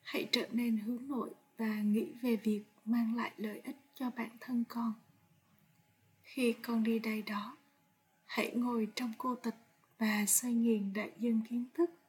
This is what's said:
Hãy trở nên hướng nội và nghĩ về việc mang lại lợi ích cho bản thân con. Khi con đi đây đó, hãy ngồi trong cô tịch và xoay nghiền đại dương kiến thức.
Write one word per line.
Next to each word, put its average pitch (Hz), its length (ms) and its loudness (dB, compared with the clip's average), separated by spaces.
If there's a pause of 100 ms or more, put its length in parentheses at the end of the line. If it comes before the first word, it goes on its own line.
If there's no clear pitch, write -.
Hãy - 300 -4
trở 233 200 2
nên 233 260 2
hướng 240 300 -4
nội 262 220 -2 (280)
và 214 240 -2
nghĩ 208 400 2
về 247 140 4
việc 208 280 0 (220)
mang 226 300 2
lại 226 220 -2
lợi 208 220 -6
ích - 160 -10 (200)
cho 254 140 -4
bản 233 300 -8
thân 240 300 0
con. 233 240 -2 (1300)
Khi 240 320 2
con 226 300 0
đi 226 160 2
đây 220 220 -2
đó, 208 360 -6 (680)
hãy - 300 -2
ngồi 240 400 2
trong 240 220 -4
cô 247 180 -2
tịch 233 220 -4 (400)
và 208 300 2
xoay 240 260 2
nghiền 220 400 4
đại 208 260 -4
dương 226 300 2
kiến 240 240 -2
thức. 339 160 2 (200)